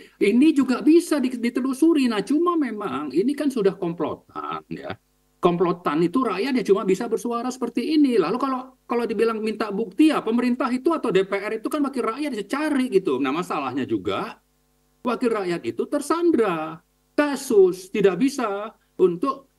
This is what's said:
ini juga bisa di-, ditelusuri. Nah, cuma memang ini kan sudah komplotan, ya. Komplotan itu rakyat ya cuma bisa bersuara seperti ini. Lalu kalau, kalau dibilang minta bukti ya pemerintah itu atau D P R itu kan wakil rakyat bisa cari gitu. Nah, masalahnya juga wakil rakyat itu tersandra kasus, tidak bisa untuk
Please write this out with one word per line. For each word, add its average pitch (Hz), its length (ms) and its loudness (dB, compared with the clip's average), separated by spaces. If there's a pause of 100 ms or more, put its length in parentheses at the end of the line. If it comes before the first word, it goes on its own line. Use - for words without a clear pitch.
(200)
ini 240 320 6
juga 262 320 0
bisa 330 380 6
di-, 254 160 -2
ditelusuri. 262 720 2
Nah, 214 100 -2
cuma 330 380 0
memang 202 560 -4
ini 226 180 2
kan 294 160 -2
sudah 190 300 0
komplotan, 92 880 -8
ya. 80 240 -10 (440)
Komplotan 175 680 0
itu 175 240 0
rakyat 226 320 -2
ya 196 80 -2
cuma 202 160 2
bisa 190 240 0
bersuara 233 420 -4
seperti 247 460 -4
ini. 269 240 4
Lalu 180 180 4
kalau, 254 380 -4 (100)
kalau 240 220 -2
dibilang 226 320 0
minta 214 320 -2
bukti 226 400 4
ya 226 80 0
pemerintah 247 560 0
itu 262 160 0
atau 254 240 0
D 190 80 4
P 190 160 -4
R 214 240 -6
itu 269 80 -6
kan 294 160 -2
wakil 247 160 -4
rakyat 254 320 -4
bisa 208 160 -8
cari 269 400 -2
gitu. 151 320 0
Nah, 135 80 0
masalahnya 143 560 -4
juga 107 560 -4 (640)
wakil 233 240 -2
rakyat 180 320 -2
itu 208 240 -6
tersandra 226 960 -2 (320)
kasus, 220 800 2
tidak 190 240 2
bisa 226 560 -2 (220)
untuk 185 640 -2